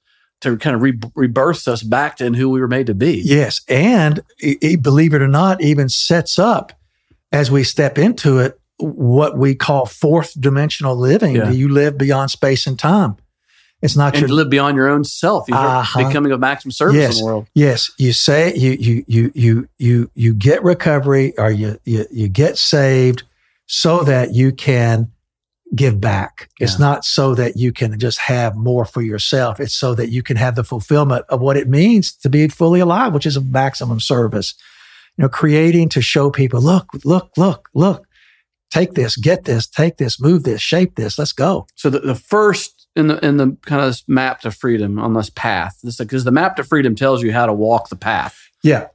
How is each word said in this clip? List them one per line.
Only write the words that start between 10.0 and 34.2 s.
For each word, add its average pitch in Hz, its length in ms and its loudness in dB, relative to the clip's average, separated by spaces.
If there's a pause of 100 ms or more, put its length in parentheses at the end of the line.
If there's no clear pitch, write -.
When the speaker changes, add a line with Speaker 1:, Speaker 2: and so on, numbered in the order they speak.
Speaker 2:
dimensional 139 600 -2
living. 135 400 2
Speaker 1:
Yeah. 113 140 0
Speaker 2:
You 131 180 0
live 143 280 2
beyond 139 340 0
space 139 360 -2
and 131 100 -4
time. 156 380 2 (680)
It's - 140 0
not 143 200 2
Speaker 1:
And 147 60 2
Speaker 2:
your 143 80 2
Speaker 1:
to 135 40 0
live 151 160 2
beyond 139 280 2
your 135 120 2
own 147 140 2
self. 175 440 -2
You're 123 100 0
Speaker 2:
Uh-huh. 131 500 0
Speaker 1:
becoming 143 240 0
of 127 80 -2
maximum 131 320 -4
service 143 240 2
Speaker 2:
Yes. 139 180 2
Speaker 1:
in 110 60 -2
the 110 60 -4
world. 110 280 -4
Speaker 2:
Yes. 143 460 2
You 127 140 2
say, 160 420 0
you, 131 160 0
you, 117 360 -2
you, 117 280 0
you, 117 420 0
you, 120 380 0
you 117 180 2
get 113 300 2
recovery 139 720 0
or 110 140 0
you, 107 340 -4
you, 110 260 -2
you 110 160 -4
get 135 300 0
saved 131 680 2 (440)
so 170 360 0
that 127 300 0
you 131 180 4
can 117 600 0 (640)
give 117 260 0
back. - 480 -6 (100)
It's 117 140 -2
Speaker 1:
Yeah. 143 140 2
Speaker 2:
not 143 180 0
so 135 300 0
that 117 220 -2
you 120 140 0
can 110 280 -4
just 117 200 -4
have 120 360 -2
more 120 300 -2
for - 160 -6
yourself. 113 580 -4
It's 127 160 -8
so 127 200 -2
that 117 140 -4
you 123 140 -4
can 123 140 -4
have 123 180 0
the 117 80 -2
fulfillment 127 640 -2
of 135 120 -2
what 139 160 0
it 139 120 -2
means 185 480 2
to - 120 -4
be 151 180 4
fully 170 320 2
alive, 180 340 0
which 147 120 -2
is 147 120 -2
of 131 140 -4
maximum 127 480 -2
service. 110 540 -2 (640)